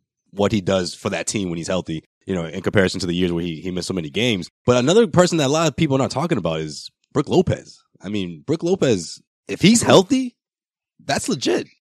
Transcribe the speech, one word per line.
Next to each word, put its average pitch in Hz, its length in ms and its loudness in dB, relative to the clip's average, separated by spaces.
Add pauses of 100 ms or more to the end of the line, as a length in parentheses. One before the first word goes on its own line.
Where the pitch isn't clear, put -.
(320)
what 98 200 0
he 107 100 0
does 92 320 0
for - 160 -6
that 85 180 -6
team 98 220 -4
when 85 80 -6
he's 80 100 -8
healthy, 82 360 -6 (220)
you 95 100 -4
know, 85 100 -4
in 82 160 -10
comparison 95 400 2
to - 60 -6
the 87 60 -2
years 87 200 0
where 85 100 -4
he, 82 180 -6
he 90 100 -8
missed 90 180 -6
so 95 40 -4
many 82 160 -4
games. 98 380 -2 (180)
But 123 120 4
another 180 300 4
person 170 320 4
that 139 80 2
a 135 40 0
lot 160 160 2
of 143 80 -4
people 151 200 0
are 135 40 2
not 123 120 0
talking 156 260 -2
about 82 240 -2
is 78 280 -10 (240)
Brook - 140 -2
Lopez. - 540 -6 (200)
I 90 80 -12
mean, 90 360 -8
Brook 160 180 -6
Lopez, 147 580 -2 (280)
if - 120 -8
he's 226 200 8
healthy, 240 560 4 (680)
that's - 240 -4
legit. 240 400 -2 (220)